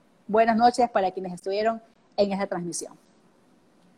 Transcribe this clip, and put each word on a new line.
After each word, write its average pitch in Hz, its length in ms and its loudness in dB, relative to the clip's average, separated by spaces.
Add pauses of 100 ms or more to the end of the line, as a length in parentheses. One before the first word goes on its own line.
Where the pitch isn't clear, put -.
(280)
Buenas 226 300 4
noches 240 320 4
para 190 220 0
quienes 185 200 -10
estuvieron 214 500 -4 (360)
en 202 160 2
esa 196 120 -4
transmisión. 175 480 -8 (1040)